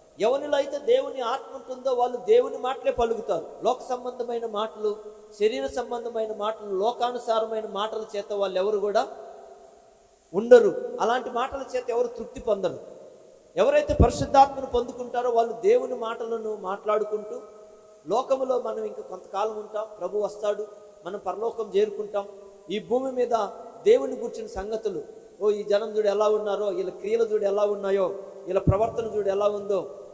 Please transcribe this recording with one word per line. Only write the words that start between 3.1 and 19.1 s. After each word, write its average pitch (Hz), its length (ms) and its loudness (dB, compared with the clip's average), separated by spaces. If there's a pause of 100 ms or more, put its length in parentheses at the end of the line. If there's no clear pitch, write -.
లోక 247 180 2
సంబంధమైన 247 640 -6
మాటలు, 214 500 -4 (440)
శరీర 254 280 2
సంబంధమైన 233 680 -4
మాటలు, 208 340 -4
లోకానుసారమైన 220 960 0
మాటల 214 380 -4 (100)
చేత 202 180 -4
వాళ్ళు 190 260 0
ఎవరు 208 180 2
కూడా 208 400 0 (1160)
ఉండరు. 214 680 8
అలాంటి 233 280 0
మాటల 254 360 -4 (100)
చేత 240 140 -4
ఎవరు 240 180 2
తృప్తి 226 320 -12
పొందరు. 190 400 -2 (760)
ఎవరైతే 285 380 4
పరిశుద్ధాత్మను 269 720 6
పొందుకుంటారో 240 640 -2
వాళ్ళు 226 240 4
దేవుని 247 420 4
మాటలను 226 600 -6
మాట్లాడుకుంటూ, 208 840 -4 (680)
లోకములో 254 540 0
మనం 220 220 -6
ఇంకా 208 180 -8
కొంతకాలం 202 580 -6